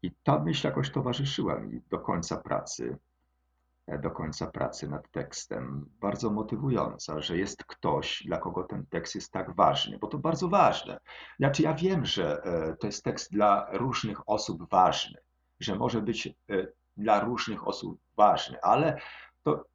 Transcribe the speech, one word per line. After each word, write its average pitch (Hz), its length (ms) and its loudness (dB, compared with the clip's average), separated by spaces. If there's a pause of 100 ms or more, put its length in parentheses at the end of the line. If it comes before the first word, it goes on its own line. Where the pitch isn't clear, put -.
I 90 100 -4 (120)
ta 151 160 6
myśl - 280 0
jakoś 135 240 0
towarzyszyła 139 680 0
mi 52 300 -8
do - 100 -2
końca - 380 -2
pracy, - 600 -4 (880)
e, 76 120 -4
do 80 120 -2
końca 80 360 -6
pracy - 420 -4
nad 71 220 -8
tekstem. - 800 -8 (100)
Bardzo 101 300 -2
motywująca, 107 920 -2
że 85 160 -2
jest 101 260 -4
ktoś, - 640 -4
dla 85 120 -2
kogo 90 260 -4
ten - 220 -8
tekst - 300 -6
jest - 160 -10
tak - 240 -6
ważny, - 440 4
bo - 80 -4
to 151 100 -6
bardzo 165 320 0
ważne. 170 500 4 (400)
Znaczy, 139 240 4
ja 156 100 4
wiem, 165 320 2
że, 80 380 0
e, 80 320 -2
to - 120 -6
jest - 160 -6
tekst - 280 -4
dla 104 400 4
różnych 110 580 -2
osób 90 400 -2
ważny, - 500 4 (400)
że 98 160 -2
może 117 260 0
być, 104 260 -4
e, - 60 -10 (640)
dla 104 220 6
różnych 110 480 -2
osób 98 320 -6 (180)
ważny, 92 440 6
ale 139 380 4 (440)
to 147 320 0